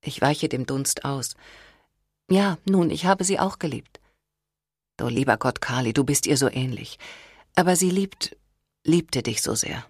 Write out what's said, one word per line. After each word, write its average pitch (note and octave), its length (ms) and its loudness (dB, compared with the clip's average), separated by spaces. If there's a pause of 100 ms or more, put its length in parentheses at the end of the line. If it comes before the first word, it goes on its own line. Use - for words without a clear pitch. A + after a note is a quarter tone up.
Ich - 200 -6
weiche D3 280 0
dem B2+ 160 -4
Dunst C3+ 400 -4
aus. C#3 300 -6 (960)
"Ja, F#3+ 340 4
nun, F#3 240 4
ich D#3 160 -4
habe F#3+ 180 4
sie F#3 160 0
auch F#3+ 200 -2
geliebt." C3+ 400 -8 (1000)
"Du A#2 100 -4
lieber A#2+ 300 2
Gott, - 240 -2
Carly, B2 320 -2
du C#3 120 4
bist C#3 200 0
ihr C#3+ 120 2
so C3+ 120 4
ähnlich. - 480 -6 (580)
Aber F3+ 200 4
sie F#3 160 2
liebt, G3 440 -4 (480)
liebte E3 380 2
dich A2 200 -4
so A#2 120 -2
sehr. A#2+ 360 -4